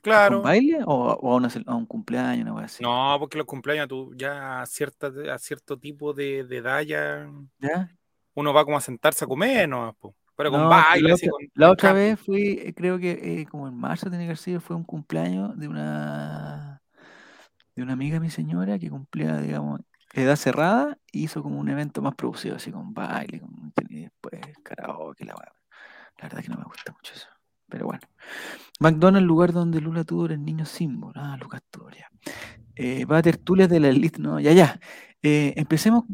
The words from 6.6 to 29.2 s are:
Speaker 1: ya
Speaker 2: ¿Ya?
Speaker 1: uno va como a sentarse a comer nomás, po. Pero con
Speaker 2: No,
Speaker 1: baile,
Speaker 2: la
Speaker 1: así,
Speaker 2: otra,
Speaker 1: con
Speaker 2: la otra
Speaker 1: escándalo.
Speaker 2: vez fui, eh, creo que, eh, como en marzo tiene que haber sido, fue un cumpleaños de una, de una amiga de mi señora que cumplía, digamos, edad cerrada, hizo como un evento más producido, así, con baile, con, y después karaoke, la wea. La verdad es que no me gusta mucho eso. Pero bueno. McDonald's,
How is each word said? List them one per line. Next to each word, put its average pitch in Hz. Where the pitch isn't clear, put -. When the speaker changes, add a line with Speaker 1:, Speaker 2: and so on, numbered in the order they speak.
Speaker 1:
ya 147
Speaker 2:
¿Ya? 170
Speaker 1:
uno 147
va 151
como 147
a 135
sentarse 147
a -
comer 185
nomás, 120
po. -
Pero 147
con 151
Speaker 2:
No, -
Speaker 1:
baile, 165
Speaker 2:
la -
Speaker 1:
así, 175
Speaker 2:
otra, 160
Speaker 1:
con 143
Speaker 2:
la 156
otra 190
Speaker 1:
escándalo. -
Speaker 2:
vez 202
fui, 202
eh, 170
creo 180
que, 175
eh, 151
como 143
en 127
marzo 147
tiene 175
que 170
haber 160
sido, 180
fue 170
un 170
cumpleaños 165
de 151
una, 151
de 127
una 127
amiga 139
de 165
mi 165
señora 175
que 165
cumplía, 143
digamos, 147
edad 135
cerrada, 202
hizo 156
como 143
un 143
evento 143
más 139
producido, -
así, -
con -
baile, -
con, -
y -
después -
karaoke, -
la 50
wea. 50
La -
verdad -
es -
que -
no -
me -
gusta -
mucho -
eso. -
Pero -
bueno. -
McDonald's, 175